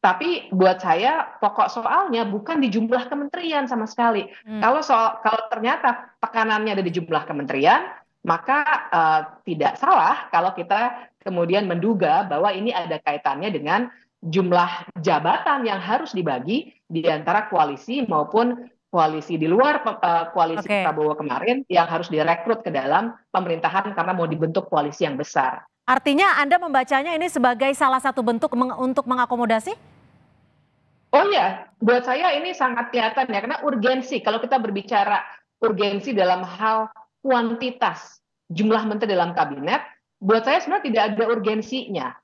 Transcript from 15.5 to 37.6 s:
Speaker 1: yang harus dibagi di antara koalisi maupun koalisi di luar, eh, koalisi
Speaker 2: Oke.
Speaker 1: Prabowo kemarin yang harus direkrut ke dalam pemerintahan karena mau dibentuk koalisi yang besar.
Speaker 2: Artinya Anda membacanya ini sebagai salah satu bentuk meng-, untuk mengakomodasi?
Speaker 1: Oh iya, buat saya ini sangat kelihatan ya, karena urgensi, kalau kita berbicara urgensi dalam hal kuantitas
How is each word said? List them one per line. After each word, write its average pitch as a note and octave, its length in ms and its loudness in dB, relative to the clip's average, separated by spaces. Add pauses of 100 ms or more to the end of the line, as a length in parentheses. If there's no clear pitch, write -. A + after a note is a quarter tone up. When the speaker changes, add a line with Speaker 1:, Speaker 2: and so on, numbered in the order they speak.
Speaker 1:
yang G3 160 -2
harus B3 320 -2
dibagi E3 560 -4 (160)
di E3 240 -4
antara D#3+ 400 0
koalisi F3+ 560 0
maupun A3 640 0 (200)
koalisi D#3+ 480 0
di D#3 80 0
luar, C4 400 4
eh, E3+ 480 0
koalisi E3 320 0
Speaker 2:
Oke. G#3 160 0
Speaker 1:
Prabowo D3+ 320 0
kemarin F3+ 560 -2
yang F3 160 4
harus E3 240 -4
direkrut E3+ 560 0
ke E3+ 80 -6
dalam E3 400 0 (160)
pemerintahan F3+ 640 -2
karena F#3 240 -2
mau E3+ 80 0
dibentuk D#3+ 400 -2
koalisi D3 400 -2
yang D3 80 -4
besar. C3 480 -2 (240)
Speaker 2:
Artinya C#4+ 560 4
Anda C#4+ 160 4
membacanya C#4+ 560 0
ini E4 160 -2
sebagai B3 480 2
salah C4 240 2
satu C4 240 -2
bentuk A#3 320 0
meng-, B3+ 240 -2
untuk C4 240 -2
mengakomodasi? A#3+ 720 -2 (1400)
Speaker 1:
Oh C#4+ 160 8
iya, G3 480 0
buat A#3+ 240 4
saya C#4+ 320 0
ini D#4+ 200 -4
sangat A#3+ 360 -2
kelihatan A#3+ 400 0
ya, G3+ 160 -2
karena C#4 160 -6
urgensi, C4 640 -2
kalau A3 160 0
kita B3 160 0
berbicara G3+ 640 0 (400)
urgensi G3+ 520 0
dalam F#3 280 2
hal F#3+ 480 -2 (320)
kuantitas A#3 1000 -2 (280)